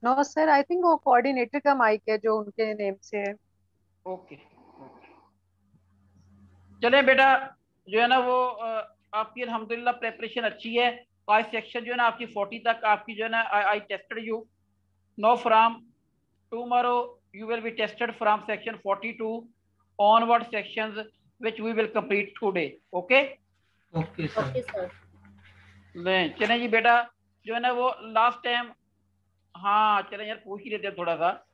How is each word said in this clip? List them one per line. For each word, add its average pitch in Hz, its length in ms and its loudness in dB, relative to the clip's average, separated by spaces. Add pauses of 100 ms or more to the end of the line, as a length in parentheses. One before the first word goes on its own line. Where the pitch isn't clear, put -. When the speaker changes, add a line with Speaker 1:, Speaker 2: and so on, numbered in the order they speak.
Speaker 1:
No, 247 200 2
sir, 311 260 0
I 285 140 6
think 359 200 -2
वो 339 200 6
coordinator 254 560 2
का 277 160 2
mic 220 340 2
है 220 80 0
जो 220 220 0
उनके 220 340 -6
name 202 300 -4
से - 140 -8
है। 202 160 -4 (720)
Speaker 2:
ओके, 185 280 -12 (500)
ओके। - 220 -20 (1700)
चलें 254 240 6
बेटा, 269 220 8 (600)
जो 208 140 2
है 240 60 4
ना 254 120 6
वो, 247 260 2
अ, 226 500 -8 (180)
आपकी 220 280 -6
अल्हम्दुलिल्लाह 233 520 -4
preparation 233 560 -8
अच्छी 226 260 -10
है। 240 120 2 (420)
आज 220 220 4
सेक्शन 226 340 -8
जो 240 60 -8
है 247 60 -4
ना 240 60 0
आपकी 233 220 0
फ़ोर्टी 202 420 -6
तक 226 180 0
आपकी 214 300 0
जो 214 80 -6
है 226 80 -4
ना, 226 200 0
I, 208 120 0 (120)
I 208 40 -4 (120)
tested 220 340 -10
you। 220 220 -8 (720)
Now 220 180 4
from 226 480 2 (680)
tomorrow 247 680 -2 (160)
you 208 120 -16
will 226 160 -4
be 226 100 -6
tested 226 460 -6
from 208 300 0
section 214 360 -6
forty-two 220 640 -6 (520)
onward 226 520 4
sections 214 460 -6 (440)
which 220 180 -6
we 220 140 -4
will 214 140 0
complete 202 520 -2
today। 180 300 -2 (240)
ओके? 185 280 4 (720)
Speaker 3:
ओके 160 340 -4
सर। 143 220 -4
Speaker 4:
ओके 247 120 -4
सर। 185 280 -8 (1040)
Speaker 2:
लें, 175 440 0
चलें 240 200 2
जी 240 80 -4
बेटा, 226 280 4 (500)
जो 220 80 -8
है 233 60 -4
ना 247 120 0
वो 247 180 0 (240)
last 233 300 2
time, 240 280 -2 (840)
हाँ 202 460 2 (100)
चलें 208 160 -10
यार 220 180 -10
पूछ 202 180 -12
ही 262 60 -14
लेते 202 180 -6
हैं 196 100 -8
थोड़ा 170 180 -2
सा। 160 140 0 (240)